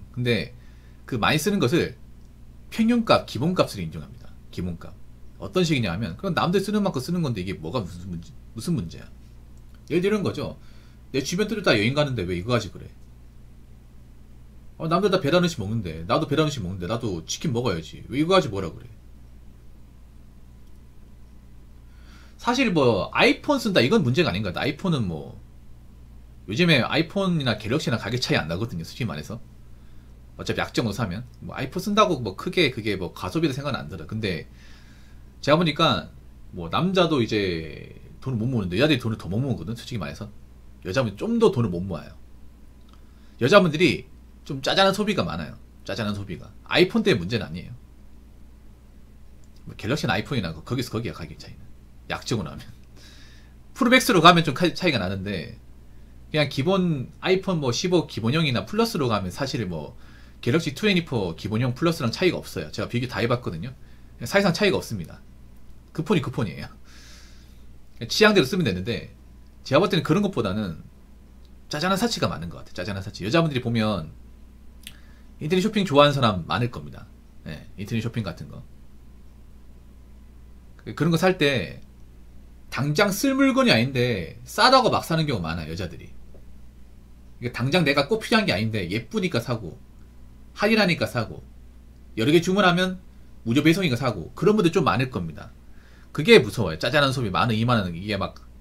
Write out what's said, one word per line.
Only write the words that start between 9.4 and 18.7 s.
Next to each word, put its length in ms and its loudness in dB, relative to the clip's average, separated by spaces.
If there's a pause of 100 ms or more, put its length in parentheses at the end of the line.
예를 120 0
들어 120 2
이런 80 0
거죠. 360 -4 (540)
"내 100 0
주변 260 -2
들이 140 -4
다 160 4
여행 160 2
가는데 280 0
왜 140 -2
이거 160 -4
가지고 260 -2
그래? 120 -16 (1900)
어, 100 -6
남들 220 2
다 100 2
배달 220 4
음식 180 0
먹는데, 460 -4
나도 200 2
배달 200 2
음식 160 -4
먹는데 240 -6
나도 400 -4
치킨 260 -4
먹어야지. 560 -4
왜 120 -2
이거 140 4
가지고 180 4
뭐라 200 -4